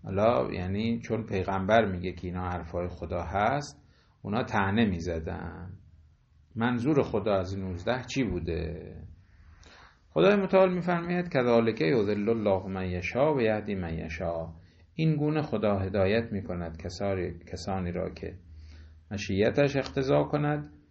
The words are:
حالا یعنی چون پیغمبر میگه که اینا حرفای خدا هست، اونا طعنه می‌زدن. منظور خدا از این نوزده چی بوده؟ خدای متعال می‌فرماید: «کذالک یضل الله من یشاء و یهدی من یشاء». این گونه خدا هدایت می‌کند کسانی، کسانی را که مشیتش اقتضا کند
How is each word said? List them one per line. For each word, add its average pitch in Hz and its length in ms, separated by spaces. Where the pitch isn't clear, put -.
حالا 107 500
یعنی 101 480
چون 113 260
پیغمبر 98 580
میگه 92 280
که 90 140
اینا 90 220
حرفای 87 400
خدا 87 340
هست، 107 600
اونا 107 200
طعنه 107 420
می‌زدن. 87 880
منظور 123 460
خدا 104 320
از 95 180
این 98 120
نوزده 95 380
چی 135 220
بوده؟ 82 720
خدای 190 260
متعال 190 380
می‌فرماید: 175 540
«کذالک 117 520
یضل 104 480
الله 101 380
من 92 240
یشاء 117 440
و 131 60
یهدی 107 340
من 82 240
یشاء». 82 540
این 160 220
گونه 151 260
خدا 104 360
هدایت 98 540
می‌کند 87 440
کسانی، 90 600
کسانی 95 400
را 87 180
که 90 240
مشیتش 113 680
اقتضا 139 480
کند 147 480